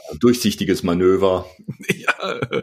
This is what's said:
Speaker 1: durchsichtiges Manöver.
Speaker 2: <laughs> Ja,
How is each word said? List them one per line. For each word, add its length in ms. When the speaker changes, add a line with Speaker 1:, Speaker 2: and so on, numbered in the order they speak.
Speaker 1:
durchsichtiges 640
Manöver. 680
Speaker 2:
<laughs> 60
Ja, 500